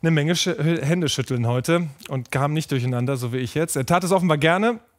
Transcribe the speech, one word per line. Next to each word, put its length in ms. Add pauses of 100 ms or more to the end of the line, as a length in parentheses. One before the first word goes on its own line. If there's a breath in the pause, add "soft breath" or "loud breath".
eine 80
Menge 220
Sch-, 220
Hände 540
schütteln 380
heute 400 (200)
und 240
kam 220
nicht 160
durcheinander, 480
so 160
wie 40
ich 180
jetzt. 200
Er 120
tat 160
es 80
offenbar 260
gerne 420 (200)